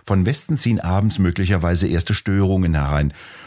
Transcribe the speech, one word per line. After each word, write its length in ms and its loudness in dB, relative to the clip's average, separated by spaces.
Von 220 2
Westen 300 -2
ziehen 220 0
abends 400 0
möglicherweise 720 0
erste 260 0
Störungen 600 0
herein. 380 0